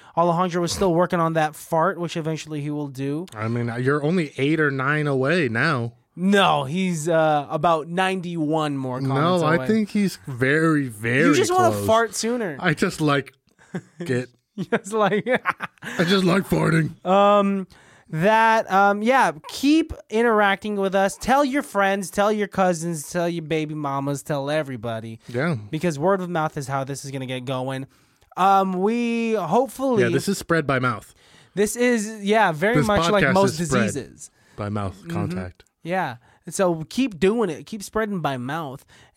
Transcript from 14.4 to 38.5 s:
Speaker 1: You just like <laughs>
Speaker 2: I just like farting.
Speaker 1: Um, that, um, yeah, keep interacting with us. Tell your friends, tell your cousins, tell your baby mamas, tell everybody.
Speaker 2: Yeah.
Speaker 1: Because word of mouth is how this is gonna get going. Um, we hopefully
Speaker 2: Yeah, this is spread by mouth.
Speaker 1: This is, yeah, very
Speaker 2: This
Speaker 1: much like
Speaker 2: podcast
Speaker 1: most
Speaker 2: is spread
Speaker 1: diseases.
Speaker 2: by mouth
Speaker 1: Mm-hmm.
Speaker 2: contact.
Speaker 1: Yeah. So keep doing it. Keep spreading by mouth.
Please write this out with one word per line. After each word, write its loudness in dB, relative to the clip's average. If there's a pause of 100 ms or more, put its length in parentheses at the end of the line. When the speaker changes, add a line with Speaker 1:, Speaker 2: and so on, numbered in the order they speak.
Speaker 1:
You -8
just -4
like 0
<laughs> -4
Speaker 2:
I -2
just 2
like 2
farting. 0
Speaker 1:
Um, 4 (560)
that, 4
um, 4
yeah, 4 (160)
keep 2 (160)
interacting 2
with 0
us. 0
Tell 2
your 0
friends, 0
tell 0
your -2
cousins, -2
tell -2
your -4
baby -4
mamas, -4
tell -4
everybody. -6 (100)
Speaker 2:
Yeah. 0 (140)
Speaker 1:
Because -2
word 2
of -6
mouth -4
is -8
how -4
this -10
is -12
gonna -8
get -8
going. -6 (500)
Um, 4
we 0
hopefully 0
Speaker 2:
Yeah, 2
this 0
is 0
spread 0
by 0
mouth. -2 (440)
Speaker 1:
This 0
is, 0
yeah, 4
very 0
Speaker 2:
This 2
Speaker 1:
much 2
like 4
Speaker 2:
podcast 4
Speaker 1:
most 2
Speaker 2:
is -2
spread 2
Speaker 1:
diseases. -8 (260)
Speaker 2:
by -6
mouth -4
Speaker 1:
Mm-hmm. -14
Speaker 2:
contact. -6 (180)
Speaker 1:
Yeah. -4 (320)
So 0
keep -2
doing 2
it. -10
Keep -12
spreading -4
by -2
mouth. -8 (320)